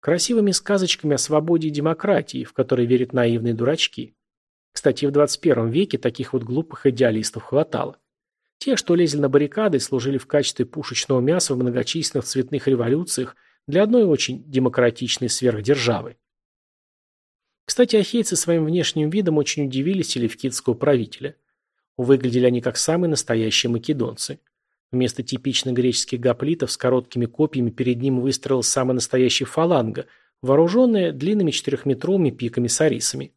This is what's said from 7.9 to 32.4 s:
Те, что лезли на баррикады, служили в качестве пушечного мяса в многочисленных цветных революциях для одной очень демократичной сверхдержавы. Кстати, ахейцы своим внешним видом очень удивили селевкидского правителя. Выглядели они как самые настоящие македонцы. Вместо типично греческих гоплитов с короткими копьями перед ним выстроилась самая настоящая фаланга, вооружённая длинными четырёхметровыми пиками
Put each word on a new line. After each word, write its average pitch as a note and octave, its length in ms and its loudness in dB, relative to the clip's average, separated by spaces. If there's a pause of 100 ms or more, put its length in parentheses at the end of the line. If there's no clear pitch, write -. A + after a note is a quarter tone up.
Те, C4+ 180 -2
что - 180 0
лезли E3 260 2
на C#3+ 100 2
баррикады, D3 500 2
служили C3+ 380 -2
в - 100 -8
качестве C3+ 380 0
пушечного - 560 -2
мяса C#3+ 340 0
в - 20 -2
многочисленных B2 680 -4
цветных C3 420 -4
революциях C3 720 0 (300)
для E3+ 160 2
одной A3+ 200 4
очень C#3+ 420 0
демократичной B2 840 0
сверхдержавы. A#2 880 0 (1500)
Кстати, - 300 2
ахейцы G#3+ 400 0
своим E3 300 0
внешним D#3 440 0
видом E3+ 300 0
очень C#3+ 260 -2
удивили C#3+ 380 -2
селевкидского B2 720 -4
правителя. C3+ 600 0 (640)
Выглядели B2 480 4
они B2 160 2
как A#2+ 160 -6
самые E3+ 320 0
настоящие A#2 600 0
македонцы. A#2+ 680 -4 (520)
Вместо B2+ 320 0
типично C3 480 -4
греческих B2 480 0
гоплитов B2+ 520 -2
с - 60 -6
короткими B2 480 -2
копьями B2+ 460 -2
перед B2 280 -2
ним C3 220 0
выстроилась C3 460 -2
самая B2+ 260 0
настоящая B2+ 520 0
фаланга, C#3 600 0 (380)
вооружённая F3 680 4
длинными E3 400 0
четырёхметровыми C#3+ 800 0
пиками A#2+ 380 -2